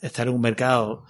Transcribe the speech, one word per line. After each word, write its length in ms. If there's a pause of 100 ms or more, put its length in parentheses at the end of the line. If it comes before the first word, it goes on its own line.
estar 260
en 60
un 60
mercado 680